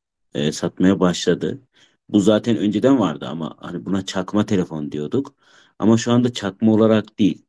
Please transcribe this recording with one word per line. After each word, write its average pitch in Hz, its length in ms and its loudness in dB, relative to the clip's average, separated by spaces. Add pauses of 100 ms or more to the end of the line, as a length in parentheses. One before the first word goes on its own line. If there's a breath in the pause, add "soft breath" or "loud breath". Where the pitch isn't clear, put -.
(340)
e, 73 180 -2
satmaya 90 480 0
başladı. 87 600 -2 (460 soft breath)
Bu 107 120 2
zaten 107 360 2
önceden 107 420 2
vardı 78 280 -4
ama 78 340 -10
hani 87 260 -12
buna 95 200 -4
çakma 101 400 -2
telefon 80 460 -4
diyorduk. 73 420 -6 (440 soft breath)
Ama 110 200 4
şu 120 140 -2
anda 120 200 2
çakma 110 420 0
olarak 110 440 2
değil, - 300 0